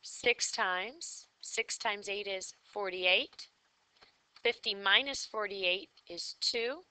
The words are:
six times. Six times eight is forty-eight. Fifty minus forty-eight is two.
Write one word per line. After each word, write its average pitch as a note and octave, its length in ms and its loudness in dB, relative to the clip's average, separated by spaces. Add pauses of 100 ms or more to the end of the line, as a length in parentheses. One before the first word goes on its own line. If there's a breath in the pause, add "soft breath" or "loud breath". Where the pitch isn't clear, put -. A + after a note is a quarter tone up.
six - 480 0
times. G#3 760 -2 (140)
Six - 360 -4
times G#3 320 -2
eight G3+ 180 -4
is F#3+ 280 -6 (180)
forty-eight. F#3+ 760 0 (920 soft breath)
Fifty A#3 320 0
minus G#3 520 4
forty-eight G3 640 0 (180)
is - 320 -8
two. B3 380 0 (120)